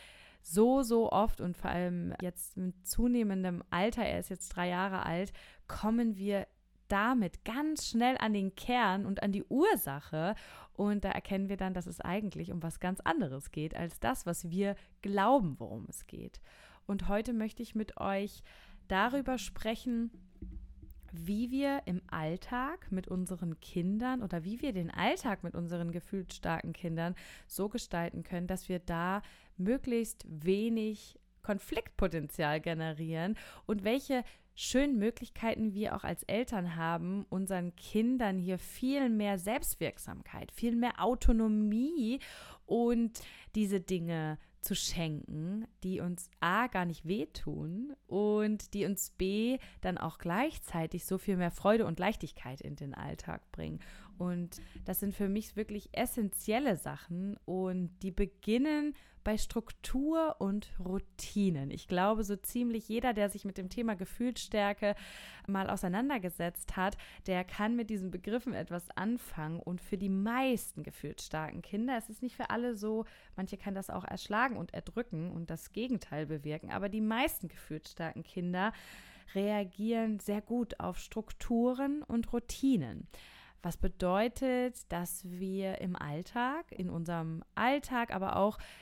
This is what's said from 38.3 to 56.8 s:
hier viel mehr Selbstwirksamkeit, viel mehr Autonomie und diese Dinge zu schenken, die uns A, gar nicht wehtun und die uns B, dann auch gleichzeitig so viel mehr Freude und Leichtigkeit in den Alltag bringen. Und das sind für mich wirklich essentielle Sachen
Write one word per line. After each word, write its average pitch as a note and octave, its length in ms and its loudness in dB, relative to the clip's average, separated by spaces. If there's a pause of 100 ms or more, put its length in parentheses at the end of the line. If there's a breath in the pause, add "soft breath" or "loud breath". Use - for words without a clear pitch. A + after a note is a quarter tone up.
hier F3+ 220 0
viel C4 500 0
mehr G#3 300 2
Selbstwirksamkeit, - 1120 -4
viel A#3 240 0
mehr A#3 260 2
Autonomie A3+ 1160 4 (460 loud breath)
und A#3 560 2 (340 loud breath)
diese G3+ 240 4
Dinge E3 580 0 (240 soft breath)
zu - 140 0
schenken, E3 920 -2 (180)
die F#3 180 -2
uns F3 280 -4 (120)
A, G3 260 4
gar F#3 180 2
nicht D#3+ 220 -4
wehtun F#3 880 -2 (120)
und G#3+ 640 2
die G3+ 120 2
uns - 260 0
B, A3 480 2 (200 loud breath)
dann F#3 180 0
auch - 200 -4
gleichzeitig F3 880 -2
so F#3+ 120 0
viel F#3+ 200 0
mehr F3 140 2
Freude G#3+ 340 6
und E3 140 0
Leichtigkeit D#3+ 600 -2
in C#3+ 160 -8
den C#3 180 -8
Alltag - 580 -8
bringen. D#3 280 -6 (380 loud breath)
Und F3 420 -4 (240 loud breath)
das F#3 160 -4
sind G3+ 140 -2
für G3+ 160 0
mich G#3 260 -2
wirklich G#3 380 -6
essentielle A3 800 2
Sachen F3 720 -6